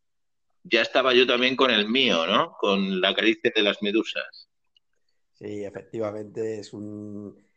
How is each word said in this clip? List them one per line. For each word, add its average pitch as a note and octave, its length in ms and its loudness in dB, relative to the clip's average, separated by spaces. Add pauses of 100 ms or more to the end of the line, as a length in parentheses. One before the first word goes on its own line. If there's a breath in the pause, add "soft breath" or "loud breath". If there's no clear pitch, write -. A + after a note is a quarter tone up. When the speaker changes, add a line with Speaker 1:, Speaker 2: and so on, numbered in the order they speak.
(640)
Speaker 1:
ya A#2 200 2
estaba B2+ 320 2
yo B2+ 120 6
también B2 300 2
con B2+ 160 2
el G#2 160 2
mío, G#2+ 400 2
¿no? C3 320 0
Con G2 400 0
La F#2+ 120 2
caricia A2 400 0
de G#2+ 100 0
las G2+ 200 0
medusas. - 640 -4 (840)
Speaker 2:
Sí, G#2 320 -12
efectivamente, G#2+ 960 -8
es G2+ 140 -16
un, G#2 600 -12 (220)